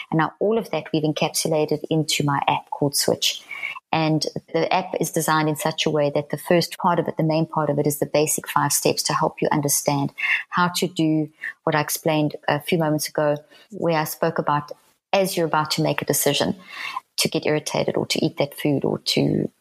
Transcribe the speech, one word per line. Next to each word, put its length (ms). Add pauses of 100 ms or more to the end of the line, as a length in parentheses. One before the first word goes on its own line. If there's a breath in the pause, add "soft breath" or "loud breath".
(100)
And 80
now 220
all 180
of 140
that 200
we've 120
encapsulated 840
into 360
my 240
app 220
called 260
Switch. 480 (480 loud breath)
And 340 (260)
the 220
app 260
is 120
designed 360
in 60
such 320
a 40
way 220
that 180
the 80
first 400
part 200
of 80
it, 100
the 60
main 240
part 240
of 80
it, 80
is 140
the 60
basic 420
five 240
steps 320
to 100
help 260
you 120
understand 600 (360 loud breath)
how 300
to 100
do 420 (320 loud breath)
what 140
I 60
explained 520 (140)
a 100
few 200
moments 280
ago, 300 (340 loud breath)
where 260
I 80
spoke 360
about 320 (400)
as 240
you're 100
about 260
to 100
make 200
a 20
decision 520 (600 loud breath)
to 120
get 180
irritated 500
or 80
to 180
eat 140
that 220
food 260
or 140
to 520 (100)